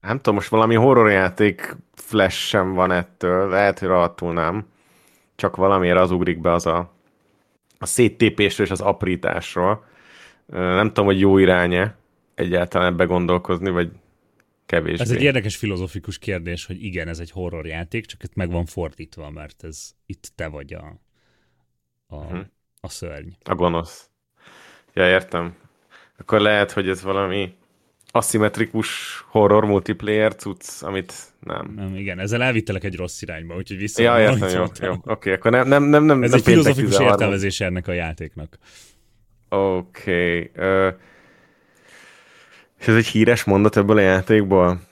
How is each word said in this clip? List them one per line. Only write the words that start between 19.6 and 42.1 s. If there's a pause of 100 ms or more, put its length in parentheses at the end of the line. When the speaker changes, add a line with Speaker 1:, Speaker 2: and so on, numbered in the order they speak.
Speaker 2:
ez (160)
itt
te
vagy
a, (1040)
a,
Speaker 1:
Mhm. (400)
Speaker 2:
a
szörny. (160)
Speaker 1:
A
gonosz. (840)
Ja,
értem. (640)
Akkor
lehet,
hogy
ez
valami (560)
aszimmetrikus
horror
multiplayer
cucc,
amit (260)
nem.
Speaker 2:
Nem,
igen,
ezzel
elvittelek
egy
rossz
irányba,
úgyhogy
vissza
Speaker 1:
Ja,
Speaker 2:
van
Speaker 1:
értem,
jó,
Speaker 2:
szóltam. (180)
Speaker 1:
jó.
Oké,
akkor
nem,
nem,
nem,
Speaker 2:
Ez
Speaker 1:
nem
Speaker 2:
egy
Speaker 1:
péntek
Speaker 2:
filozofikus
Speaker 1:
tizenhárom.
Speaker 2:
értelmezése
ennek
a
játéknak. (880)
Speaker 1:
Oké,
ö, (1900)